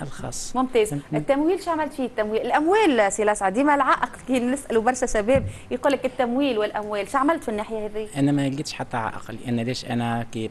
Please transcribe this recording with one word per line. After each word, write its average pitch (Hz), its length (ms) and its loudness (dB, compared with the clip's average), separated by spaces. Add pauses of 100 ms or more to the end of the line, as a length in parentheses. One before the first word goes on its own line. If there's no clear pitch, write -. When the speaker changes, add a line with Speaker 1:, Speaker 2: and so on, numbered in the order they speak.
Speaker 1:
الخاص. - 540 -8
Speaker 2:
ممتاز. 247 340 2
Speaker 1:
فهمتني؟ 285 280 -4
Speaker 2:
التمويل 311 440 2
شو 349 80 -4
عملت 311 220 -2
فيه 254 140 -4
التمويل؟ 214 360 -2
الأموال 294 680 4
سي 214 100 -2
الأسعد، 208 300 2
ديما 285 220 4
العائق 285 360 2 (160)
كي 254 140 2
نسألوا 240 420 0
برشا 247 240 2
شباب 226 400 4 (240)
يقول 277 220 2
لك 262 120 0
التمويل 247 540 0
والأموال، 208 500 -2
شو 277 100 0
عملت 220 240 2
في - 60 -6
الناحية 214 380 -4
هذه؟ 214 300 -6
Speaker 1:
أنا 139 160 4
ما 139 160 2
لقيتش 139 240 -4
حتى - 240 -6
عائق، - 340 -6
لأن 117 300 -4
ليش 123 240 -4
أنا 117 480 -2
كي 110 180 -4